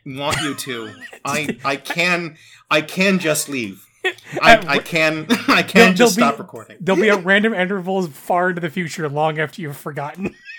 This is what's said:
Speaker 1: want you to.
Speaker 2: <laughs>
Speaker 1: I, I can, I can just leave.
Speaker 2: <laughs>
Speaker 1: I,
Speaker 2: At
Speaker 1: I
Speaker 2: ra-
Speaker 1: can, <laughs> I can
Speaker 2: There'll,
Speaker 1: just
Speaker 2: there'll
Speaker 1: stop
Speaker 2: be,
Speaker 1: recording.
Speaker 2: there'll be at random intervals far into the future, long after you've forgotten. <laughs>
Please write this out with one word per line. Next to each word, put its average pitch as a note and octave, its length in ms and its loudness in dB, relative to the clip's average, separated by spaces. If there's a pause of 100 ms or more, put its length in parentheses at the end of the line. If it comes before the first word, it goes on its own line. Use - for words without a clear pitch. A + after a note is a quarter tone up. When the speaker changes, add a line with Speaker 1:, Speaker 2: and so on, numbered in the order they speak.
Speaker 1:
want C#3+ 360 -4
you C#3+ 120 -4
to. A#2 400 -10 (160)
Speaker 2:
<laughs> - 160 -16
Speaker 1:
I, C#3+ 400 -4
I C#3 120 0
can, F3 600 -2 (320)
I D#3 120 2
can F#3+ 360 0
just D3+ 320 -2
leave. A2 340 -6 (120)
Speaker 2:
<laughs> - 100 -6 (340)
Speaker 1:
I, - 140 8
Speaker 2:
At G#3+ 160 2
Speaker 1:
I C#3+ 80 2
Speaker 2:
ra- - 60 -2
Speaker 1:
can, D#3 440 0
<laughs> - 200 0
I G3 160 4
can - 160 2
Speaker 2:
There'll, F#3+ 160 8
Speaker 1:
just A3 200 4
Speaker 2:
there'll C#3+ 180 2
Speaker 1:
stop - 20 -12
Speaker 2:
be, - 80 -12
Speaker 1:
recording. G#2+ 360 -18
Speaker 2:
there'll F#3 220 2
be G#3+ 80 4
at G3 160 2
random G#3 300 4
intervals F#3 540 -2
far F3+ 400 0
into F3 120 -4
the E3 80 -2
future, D#3+ 400 -6
long D3+ 300 -2
after D#3 240 -6
you've C#3+ 140 -10
forgotten. D3+ 600 -10
<laughs> - 60 -20 (140)